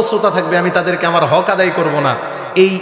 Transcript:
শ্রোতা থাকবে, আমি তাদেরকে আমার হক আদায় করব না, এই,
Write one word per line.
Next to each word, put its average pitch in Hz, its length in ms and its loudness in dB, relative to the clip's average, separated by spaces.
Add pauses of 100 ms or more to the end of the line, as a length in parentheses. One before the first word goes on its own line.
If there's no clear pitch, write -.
শ্রোতা 208 220 0
থাকবে, 170 260 -2
আমি 180 140 0
তাদেরকে 175 360 -2
আমার 170 240 2
হক 175 200 2
আদায় 185 280 2
করব 160 160 0 (120)
না, 127 60 0 (440)
এই, 190 260 4